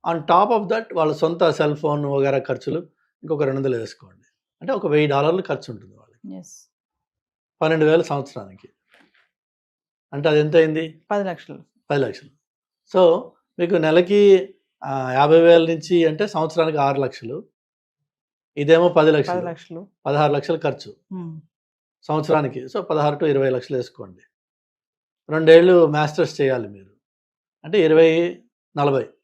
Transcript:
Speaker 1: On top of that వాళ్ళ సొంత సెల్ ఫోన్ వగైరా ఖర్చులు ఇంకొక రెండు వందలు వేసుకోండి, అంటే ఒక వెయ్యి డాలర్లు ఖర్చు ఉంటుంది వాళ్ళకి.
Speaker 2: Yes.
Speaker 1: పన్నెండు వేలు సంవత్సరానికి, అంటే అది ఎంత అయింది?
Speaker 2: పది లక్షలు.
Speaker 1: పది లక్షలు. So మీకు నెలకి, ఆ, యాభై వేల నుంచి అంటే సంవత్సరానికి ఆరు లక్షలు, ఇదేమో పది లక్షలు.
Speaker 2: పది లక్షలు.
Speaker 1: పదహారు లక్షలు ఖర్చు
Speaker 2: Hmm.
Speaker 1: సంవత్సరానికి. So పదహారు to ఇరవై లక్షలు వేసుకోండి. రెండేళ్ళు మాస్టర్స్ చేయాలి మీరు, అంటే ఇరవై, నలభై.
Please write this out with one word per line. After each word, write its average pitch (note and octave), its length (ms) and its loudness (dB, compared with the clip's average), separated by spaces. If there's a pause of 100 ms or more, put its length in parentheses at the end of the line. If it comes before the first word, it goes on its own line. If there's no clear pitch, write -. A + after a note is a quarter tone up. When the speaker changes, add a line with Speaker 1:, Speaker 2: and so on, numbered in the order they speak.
(120)
Speaker 1:
On E3+ 80 -4
top F3 380 2
of G#3 60 -4 (100)
that E3 220 -8
వాళ్ళ D#3 180 -2
సొంత E3 360 0
సెల్ D3+ 260 -2
ఫోన్ D3 300 -4
వగైరా C#3 340 -2
ఖర్చులు C#3+ 400 -8 (440)
ఇంకొక D3+ 200 -4
రెండు C3+ 140 -4
వందలు C3+ 200 -4
వేసుకోండి, G2+ 500 -16 (340)
అంటే A3 120 -6
ఒక F#3+ 140 -6
వెయ్యి D3+ 200 0
డాలర్లు D3 340 0
ఖర్చు - 300 -10
ఉంటుంది G2 240 -20
వాళ్ళకి. - 400 -20
Speaker 2:
Yes. - 120 -18 (1120)
Speaker 1:
పన్నెండు D#3+ 240 2
వేలు D#3+ 180 4
సంవత్సరానికి, A#2+ 680 -10 (1400)
అంటే C#3+ 160 -2
అది D3+ 100 2
ఎంత D3+ 160 -2
అయింది? D#3+ 460 0 (100)
Speaker 2:
పది G3+ 120 -2
లక్షలు. F3 360 -12 (300)
Speaker 1:
పది C#3+ 100 -2
లక్షలు. A#2 300 -6 (640)
So F#3 380 2 (280)
మీకు F3 160 -2
నెలకి, F3+ 800 2 (280)
ఆ, C3+ 280 -6
యాభై D3 300 4
వేల E3+ 200 8
నుంచి E3 440 0
అంటే D#3 220 -2
సంవత్సరానికి D#3+ 500 -4
ఆరు C#3 240 -2
లక్షలు, C3 440 -10 (1120)
ఇదేమో E3 320 4
పది D#3+ 220 4
లక్షలు. D#3 240 0
Speaker 2:
పది F3 100 -6
లక్షలు. E3+ 420 -16 (180)
Speaker 1:
పదహారు D3 280 0
లక్షలు D3+ 300 -4
ఖర్చు C3 300 -8 (220)
Speaker 2:
Hmm. E3 240 -14 (640)
Speaker 1:
సంవత్సరానికి. D3+ 640 -4
So F#3+ 160 -8
పదహారు D3 340 -2
to E3 100 -4
ఇరవై C3+ 240 0
లక్షలు B2+ 280 -6
వేసుకోండి. G2 440 -12 (1080)
రెండేళ్ళు E3 560 6
మాస్టర్స్ D3+ 560 -4
చేయాలి B2+ 260 -2
మీరు, G2 240 -20 (760)
అంటే E3+ 200 0
ఇరవై, E3 560 2 (360)
నలభై. C#3 280 -2 (180)